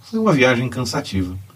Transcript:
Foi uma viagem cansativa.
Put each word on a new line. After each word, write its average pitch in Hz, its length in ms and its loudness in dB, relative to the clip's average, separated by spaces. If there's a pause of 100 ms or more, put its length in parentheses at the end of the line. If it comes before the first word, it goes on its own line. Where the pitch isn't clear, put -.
Foi 226 160 -6
uma 220 160 4
viagem 127 340 4
cansativa. 95 640 -4 (220)